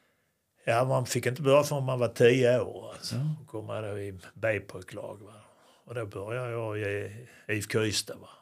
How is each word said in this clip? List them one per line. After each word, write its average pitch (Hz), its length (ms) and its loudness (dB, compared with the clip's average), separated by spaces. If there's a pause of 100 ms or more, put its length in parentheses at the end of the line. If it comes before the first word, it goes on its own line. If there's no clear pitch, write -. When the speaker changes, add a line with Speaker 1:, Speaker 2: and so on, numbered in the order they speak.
(640)
Speaker 1:
Ja, 120 200 4
man 131 200 0
fick - 200 -2
inte 123 160 -2
börja 139 220 6
förrän 143 200 -2
man 131 160 -2
var 120 80 2
tio 123 520 6
år. 98 340 -6
Alltså. - 220 -8
Speaker 2:
Mm. 139 120 0 (120)
Speaker 1:
Då - 60 -20
kom 107 200 -10
man 107 180 -6
då 101 160 -6
i 98 200 -10 (140)
B-pojklag, 101 880 -6
va? 104 120 -20 (520)
Och 117 100 -10
då 117 100 -4
började 110 460 -6
jag 113 280 -4
i 101 460 -4 (220)
I 107 120 0
F 104 140 -6
K 113 100 4
Ystad, - 320 -2
va? - 140 -20 (120)